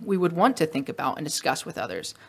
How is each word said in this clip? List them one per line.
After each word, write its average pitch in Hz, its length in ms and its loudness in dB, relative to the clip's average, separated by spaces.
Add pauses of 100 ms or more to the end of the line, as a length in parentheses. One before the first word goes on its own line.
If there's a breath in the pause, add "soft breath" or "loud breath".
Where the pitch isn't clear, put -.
we 196 140 0
would 175 160 4
want 214 240 4
to 160 100 2
think 139 220 -2
about - 300 -2
and 156 60 -4
discuss 135 400 0
with - 140 -12
others, 90 360 -6 (140 soft breath)